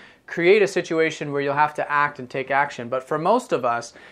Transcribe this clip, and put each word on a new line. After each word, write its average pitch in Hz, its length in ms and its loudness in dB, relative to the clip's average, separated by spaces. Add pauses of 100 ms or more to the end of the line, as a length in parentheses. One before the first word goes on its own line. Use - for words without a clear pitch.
(280)
create 185 340 4
a 185 60 6
situation 160 640 -2
where 143 100 -2
you'll 139 120 -2
have 147 200 2
to - 180 -4
act 147 280 0
and 123 100 -12
take 135 220 -6
action. 139 360 0
But 127 160 -4
for 156 140 -4
most 214 340 0
of 131 140 0
us, 120 280 -2 (180)